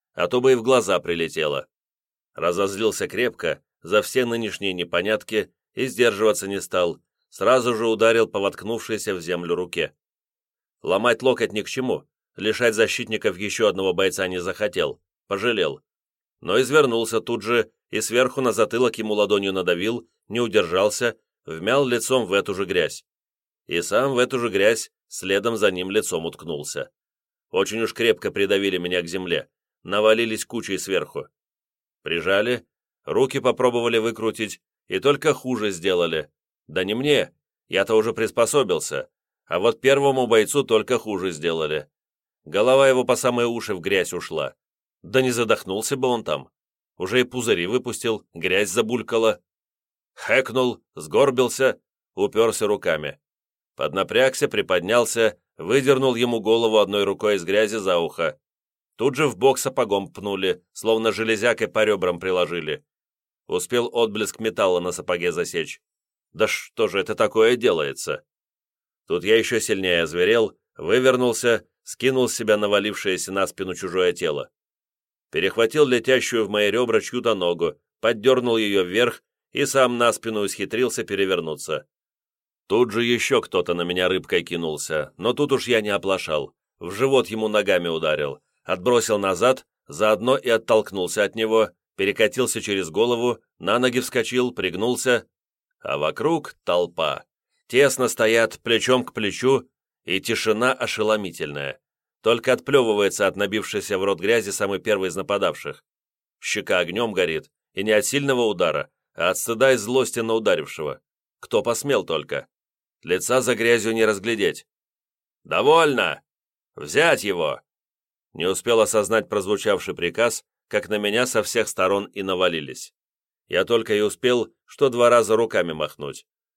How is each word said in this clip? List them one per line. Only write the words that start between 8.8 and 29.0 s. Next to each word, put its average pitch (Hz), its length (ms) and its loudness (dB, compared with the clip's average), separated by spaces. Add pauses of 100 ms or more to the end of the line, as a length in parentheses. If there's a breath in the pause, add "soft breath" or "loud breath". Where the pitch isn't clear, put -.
в 90 60 -6
землю 87 340 -4
руке. 87 400 -6 (880)
Ломать 110 400 0
локоть 117 300 0
ни 104 100 -4
к - 60 -10
чему, 123 360 -4 (320)
лишать 107 380 0
защитников 107 600 0
еще 98 320 -2
одного 95 240 0
бойца 95 360 0
не 90 120 -4
захотел, 90 640 -4 (240)
пожалел. 98 560 -2 (580)
Но 107 200 2
извернулся 117 600 2
тут 120 220 -6
же 110 280 0 (200)
и 107 100 -4
сверху 123 400 0
на 123 120 2
затылок 113 440 0
ему 107 180 -2
ладонью 101 380 2
надавил, 92 560 -2 (200)
не 113 120 -4
удержался, 104 800 0 (260)
вмял 107 420 0
лицом 120 380 0
в 87 80 -4
эту 98 220 0
же 98 100 -4
грязь. 87 400 -2 (640)
И 85 160 -2
сам 127 320 0
в 123 40 0
эту 123 200 0
же 117 100 -2
грязь 101 420 2 (180)
следом 101 480 -2
за 101 140 2
ним 92 200 -6
лицом 92 340 -2
уткнулся. 76 640 -8 (600)
Очень 98 320 -2
уж 110 100 -2
крепко 117 380 0
придавили 98 480 0
меня 90 240 -2